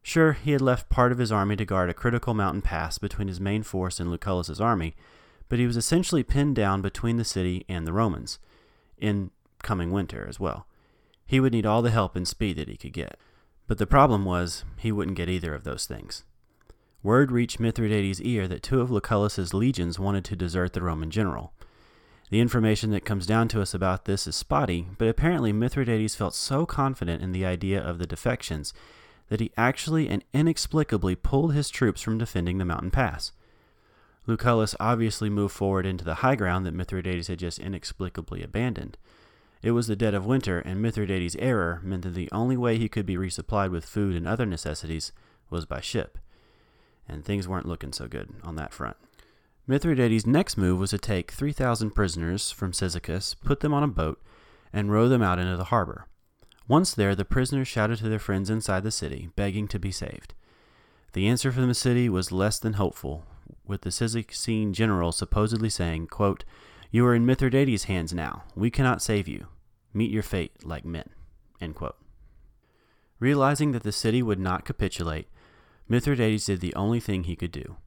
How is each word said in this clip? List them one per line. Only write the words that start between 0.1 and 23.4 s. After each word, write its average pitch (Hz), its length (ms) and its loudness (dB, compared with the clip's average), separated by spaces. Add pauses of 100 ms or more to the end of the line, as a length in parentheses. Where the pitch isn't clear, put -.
he 151 180 -2
had 135 100 4
left 127 280 2
part 123 220 6
of 120 60 0
his 117 140 2
army 104 240 2
to 104 100 -2
guard 92 240 2
a 85 40 -2
critical 117 420 0
mountain 98 260 0
pass 82 380 -2
between 101 280 -4
his 90 120 -6
main 101 240 0
force 92 360 -4
and 87 120 -2
Lucullus's 85 500 -2
army, 95 340 0 (540)
but 123 80 0
he 123 80 4
was 117 120 0
essentially 165 440 2
pinned 143 340 2
down 98 260 2
between 117 360 -2
the 117 60 0
city 92 440 -2
and 85 200 -4
the 82 60 -4
Romans, 98 440 0 (640)
in 101 320 -2 (320)
coming 87 280 -2
winter 85 360 -2
as - 120 -12
well. 69 280 -4 (580)
He 131 140 4
would 131 140 4
need 110 120 2
all 110 160 6
the 117 80 2
help 110 260 2
and 90 120 -2
speed 95 300 -4
that 76 100 -6
he - 100 -12
could - 160 -12
get. 62 240 -8 (500)
But 107 120 -2
the 101 80 0
problem 127 380 6
was, 87 380 0 (140)
he 113 140 -2
wouldn't 95 260 -2
get 87 100 -2
either 85 280 -2
of 71 80 -10
those 67 240 -6
things. 50 360 -12 (800)
Word 127 300 4
reached 120 280 0
Mithridates' 107 640 0
ear 110 260 0
that 90 140 -6
two 131 200 2
of 123 100 0
Lucullus's 101 640 0
legions 92 420 0
wanted 98 280 0
to - 100 -4
desert 90 380 -2
the 90 100 -4
Roman 80 260 -2
general. 90 420 -2 (800)
The 107 120 4
information 110 500 4
that 104 140 0
comes 98 200 -2
down 113 220 4